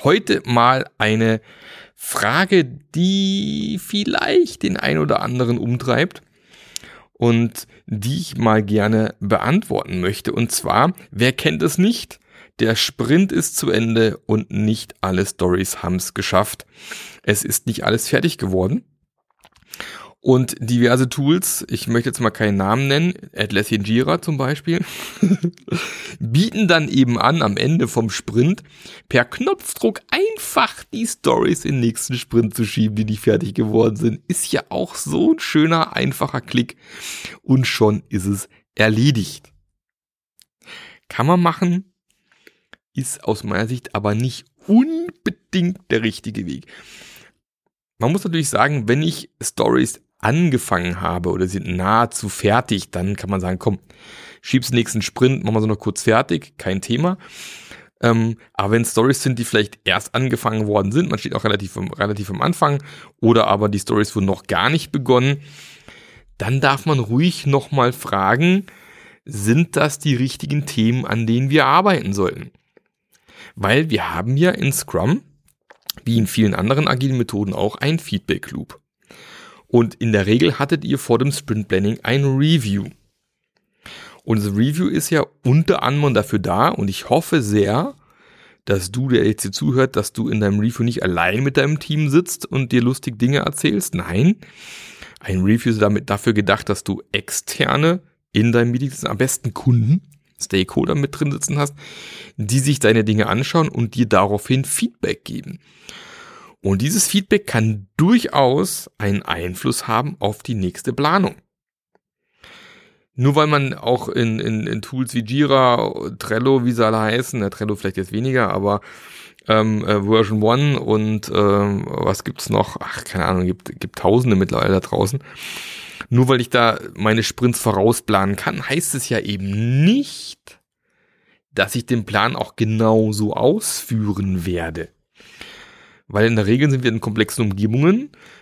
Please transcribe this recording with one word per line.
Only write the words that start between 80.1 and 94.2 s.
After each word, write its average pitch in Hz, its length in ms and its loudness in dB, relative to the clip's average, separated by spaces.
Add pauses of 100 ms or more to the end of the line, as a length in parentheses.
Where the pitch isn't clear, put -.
der 101 140 4
Regel 120 340 4
hattet 143 260 -2
ihr 139 140 0
vor 117 200 2
dem 139 120 0
Sprint 107 360 -4
Planning 101 360 0
ein 139 200 0
Review. 135 640 2 (1400)
Und 113 160 2
das 101 160 0
Review 151 320 2
ist - 220 -2
ja 156 160 2 (180)
unter 156 400 4
anderem 143 300 2
dafür 107 260 2
da, 98 300 0
und 101 200 -2
ich - 200 -8
hoffe 156 320 2
sehr, 107 540 2 (720)
dass 92 260 -2
du, 127 180 -2
der 107 160 4
jetzt 104 160 0
hier 98 100 -6
zuhört, 135 440 0
dass - 180 -2
du 113 160 -4
in 113 100 0
deinem 104 200 2
Review 117 240 0
nicht 117 200 -2
allein 92 400 0
mit 139 140 -2
deinem 147 220 2
Team 151 300 -2
sitzt 170 360 0
und 131 260 -4
dir 123 100 4
lustig 120 380 -2
Dinge 131 200 2
erzählst. - 560 -2
Nein, 113 420 2 (840)